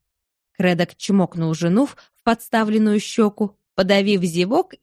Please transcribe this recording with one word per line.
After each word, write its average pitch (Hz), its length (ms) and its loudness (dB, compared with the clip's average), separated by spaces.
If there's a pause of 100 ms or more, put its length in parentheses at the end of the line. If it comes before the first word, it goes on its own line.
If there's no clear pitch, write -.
(540)
Крэддок 175 420 0
чмокнул 170 580 -2
жену 170 340 0
в - 100 -18 (260)
подставленную 220 760 0
щёку, 208 580 -2 (180)
подавив 196 480 2
зевок, 185 600 -2